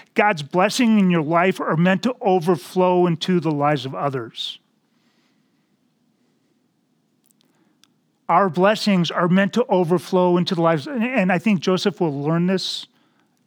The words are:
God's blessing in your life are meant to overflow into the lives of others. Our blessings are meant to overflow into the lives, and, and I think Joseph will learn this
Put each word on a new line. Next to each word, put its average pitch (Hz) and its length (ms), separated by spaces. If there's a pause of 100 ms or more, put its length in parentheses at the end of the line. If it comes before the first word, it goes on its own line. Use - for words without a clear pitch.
(120)
God's 208 300
blessing 214 560
in 190 100
your 170 140
life 170 360
are 208 200
meant 185 240
to 254 180
overflow 180 840
into 175 340
the 156 100
lives 143 360
of 135 80
others. 135 640 (3750)
Our 180 220
blessings 185 600
are 180 180
meant 190 260
to 226 160
overflow 180 680
into 180 180
the 170 60
lives, 165 260
and, 269 160
and 220 300
I 175 60
think 196 220
Joseph 185 420
will 143 200
learn 165 240
this - 400 (600)